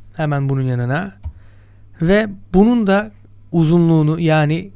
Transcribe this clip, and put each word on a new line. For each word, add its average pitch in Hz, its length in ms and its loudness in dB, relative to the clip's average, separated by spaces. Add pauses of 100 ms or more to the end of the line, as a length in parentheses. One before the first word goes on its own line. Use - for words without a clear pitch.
(160)
hemen 147 320 -4
bunun 135 140 -2
yanına. 131 540 -4 (840)
Ve 208 260 2 (260)
bunun 220 320 4
da 208 260 0 (400)
uzunluğunu, 165 680 2
yani 156 560 0